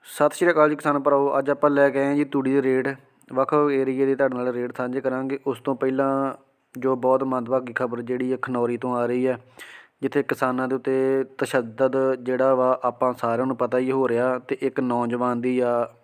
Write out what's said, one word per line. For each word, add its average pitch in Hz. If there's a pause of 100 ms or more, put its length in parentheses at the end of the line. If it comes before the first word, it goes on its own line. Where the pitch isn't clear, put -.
ਸਤਿ -
ਸ਼੍ਰੀ 175
ਅਕਾਲ 151
ਜੀ 151
ਕਿਸਾਨ 143
ਭਰਾਵੋ, 139
ਅੱਜ 139
ਆਪਾਂ 143
ਲੈ 139
ਕੇ 135
ਆਏ 139
ਹਾਂ 143
ਜੀ 147
ਤੂੜੀ 135
ਦੇ 139
ਰੇਟ, 131 (440)
ਵੱਖ 131
ਵੱਖ 147
ਏਰੀਏ 135
ਦੇ 135
ਤੁਹਾਡੇ 135
ਨਾਲ 123
ਰੇਟ 120
ਸਾਂਝੇ 127
ਕਰਾਂਗੇ। 131
ਉਸ 123
ਤੋਂ 135
ਪਹਿਲਾਂ 135 (420)
ਜੋ 131
ਬਹੁਤ 131
ਮੰਦਭਾਗੀ 127
ਖਬਰ 120
ਜਿਹੜੀ 127
ਹੈ 127
ਖਨੌਰੀ 120
ਤੋਂ 123
ਆ 120
ਰਹੀ 127
ਹੈ, 127 (640)
ਜਿੱਥੇ 135
ਕਿਸਾਨਾਂ 131
ਦੇ 131
ਉੱਤੇ 131 (140)
ਤਸ਼ੱਦਦ 127 (200)
ਜਿਹੜਾ 127
ਵਾ 127
ਆਪਾਂ 123
ਸਾਰਿਆਂ 120
ਨੂੰ 131
ਪਤਾ 123
ਹੀ 131
ਹੋ 135
ਰਿਹਾ, 123
ਤੇ 131
ਇੱਕ 139
ਨੌਜਵਾਨ 120
ਦੀ 127
ਆ 120 (100)